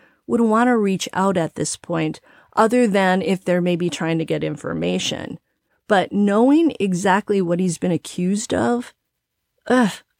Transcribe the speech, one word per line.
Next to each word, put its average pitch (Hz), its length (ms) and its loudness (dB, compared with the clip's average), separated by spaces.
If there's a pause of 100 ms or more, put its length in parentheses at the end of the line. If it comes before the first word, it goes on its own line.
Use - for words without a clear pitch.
(260)
would 233 140 0
want 226 280 4
to 247 80 4
reach 196 360 0
out 190 240 0
at 160 200 -2
this - 200 -4
point, 160 440 -6 (340)
other 233 320 4
than 190 340 2
if 190 240 -2
they're 180 160 2
maybe 175 300 0
trying 165 280 -4
to 160 60 -2
get 156 200 -4
information. 170 920 -6 (480)
But 190 260 -2
knowing 233 680 2
exactly 196 640 0
what 170 180 -2
he's 180 180 -2
been 180 140 -2
accused 185 600 -4
of, 240 400 -2 (720)
ugh, 240 260 4 (280)